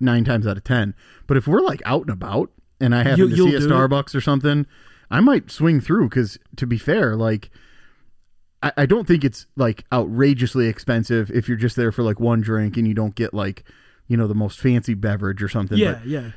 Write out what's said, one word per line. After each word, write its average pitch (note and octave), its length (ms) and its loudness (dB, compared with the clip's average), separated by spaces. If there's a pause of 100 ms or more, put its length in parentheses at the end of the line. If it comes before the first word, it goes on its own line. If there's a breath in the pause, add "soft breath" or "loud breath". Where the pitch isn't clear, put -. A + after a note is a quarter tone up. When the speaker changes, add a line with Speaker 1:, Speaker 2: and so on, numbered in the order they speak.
Speaker 1:
nine A#2+ 240 2
times A#2 200 0
out G2 120 -2
of G2 80 -14
ten. A2 280 0 (360 soft breath)
But C3+ 80 2
if B2 100 -2
we're, G3 160 2
like, - 220 -2
out C#3 180 -2
and - 80 -8
about G#2 400 -4 (300)
and B2 160 2
I A#2+ 80 2
happen C#3 160 2
Speaker 2:
You'll, F#3+ 100 6
Speaker 1:
to D3+ 60 0
Speaker 2:
you'll F3+ 140 6
Speaker 1:
see C#3+ 40 2
a C#3 60 0
Speaker 2:
do C#3+ 60 0
it. D3+ 40 2
Speaker 1:
Starbucks C3+ 460 0
or C3 40 -2
something, C#3+ 460 0 (440 soft breath)
I C#3 100 2
might B3 300 2
swing D#3 300 2
through D#3 300 0
'cause, A#2+ 260 -2 (200)
to B2+ 100 -4
be A#2+ 100 -2
fair, C#3+ 400 0
like, A2 340 -2 (1120 soft breath)
I, C#3+ 140 -2
I C#3+ 100 2
don't G3+ 220 2
think E3 160 4
it's, - 220 -4 (100)
like, A#2+ 340 -2
outrageously B2 800 2
expensive A2+ 640 -2
if A#2+ 180 -2
you're A#2+ 80 -2
just A2+ 200 -2
there A#2 160 0
for, B2 100 -4
like, G#2+ 180 -2
one A#2 220 2
drink G#2+ 340 -2
and A2+ 100 0
you A2 60 0
don't G#2+ 220 -2
get, A2+ 180 -4
like, G2+ 320 -8 (420 soft breath)
you A#2+ 120 0
know, A2+ 80 2
the G#2 80 -2
most G#2+ 260 -2
fancy A#2+ 340 0
beverage G2+ 480 -4
or G2 60 -4
something. G#2 300 -2
Speaker 2:
Yeah, - 160 2
Speaker 1:
But, A2+ 140 -16
Speaker 2:
yeah. C3 280 -8